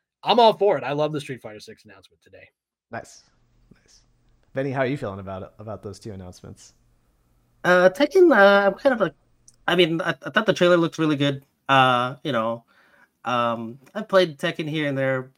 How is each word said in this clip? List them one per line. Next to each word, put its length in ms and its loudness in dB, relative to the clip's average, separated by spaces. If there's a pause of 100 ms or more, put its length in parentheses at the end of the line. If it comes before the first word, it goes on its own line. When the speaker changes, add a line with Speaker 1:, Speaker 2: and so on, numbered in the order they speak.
(220)
Speaker 1:
I'm 180 2
all 120 6
for 240 0
it. 80 -8
I 80 -6
love 200 -4
the 80 -6
Street 200 -14
Fighter 200 -18
six 240 -20
announcement 380 -20
today. 260 -20 (420)
Speaker 2:
Nice. 320 -18 (520)
Nice. 280 -20 (500)
Benny, 180 -6
how 100 -6
are 60 -2
you 120 -4
feeling 220 -10
about 240 -12
it, 140 -18
about 240 -14
those 160 -16
two 140 -16
announcements? 640 -20 (920)
Speaker 3:
Uh, 260 4
Tekken, 460 4
uh, 300 6
I'm 80 0
kind 180 0
of 100 -4
a, 120 -2 (540)
I 80 0
mean, 240 2
I, 100 -4
I 200 -12
thought 160 -2
the 60 4
trailer 240 4
looked 220 -2
really 180 0
good. 280 -4 (240)
Uh, 560 2
you 80 -4
know, 320 -4 (600)
um, 540 -4 (160)
I've 140 -10
played 280 0
Tekken 320 -6
here 200 -4
and 100 -4
there 400 -4